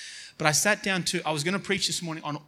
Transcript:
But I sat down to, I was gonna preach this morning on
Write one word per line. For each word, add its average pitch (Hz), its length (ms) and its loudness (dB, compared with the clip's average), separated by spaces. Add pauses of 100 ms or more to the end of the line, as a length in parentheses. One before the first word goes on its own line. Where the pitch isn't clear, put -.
(380)
But 156 100 2
I 151 60 6
sat 208 300 4
down 190 220 0
to, 175 220 0
I 156 40 0
was 151 120 0
gonna 190 160 2
preach 202 280 0
this 165 140 -2
morning 160 220 -6
on 147 240 -4